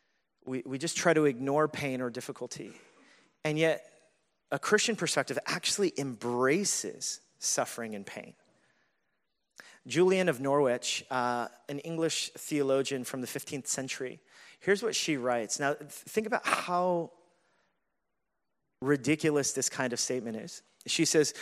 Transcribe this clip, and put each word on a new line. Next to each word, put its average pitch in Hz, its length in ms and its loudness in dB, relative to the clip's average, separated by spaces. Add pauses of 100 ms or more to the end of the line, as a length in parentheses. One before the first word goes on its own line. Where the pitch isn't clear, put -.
(460)
we, 131 200 -6
we 131 120 -6
just 160 200 -6
try 170 160 6
to 156 120 6
ignore 139 420 4
pain 135 340 -4
or 127 80 -2
difficulty. 117 640 -10 (720)
And 156 160 -2
yet, 160 260 2 (680)
a 143 80 0
Christian 214 360 2
perspective 143 500 -2
actually - 520 0
embraces 131 1200 0 (180)
suffering 117 580 -4
and 101 100 -10
pain. - 280 -14 (1500)
Julian 185 400 4
of 135 120 2
Norwich, 139 720 2
uh, 123 380 0 (200)
an 143 120 -8
English 165 520 -2
theologian 135 720 0
from 127 180 -6
the 120 60 -6
fifteenth - 400 -8
century, 127 520 -6 (400)
here's 202 240 2
what - 140 -2
she 156 180 0
writes. 120 440 0
Now, 143 160 0
th-, 147 140 -14
think - 380 -6
about 226 180 0
how 180 680 0 (1700)
ridiculous 143 720 2
this - 160 0
kind 127 240 -2
of 123 60 -2
statement 117 360 -2
is. - 260 -12 (240)
She - 200 2
says, 151 360 4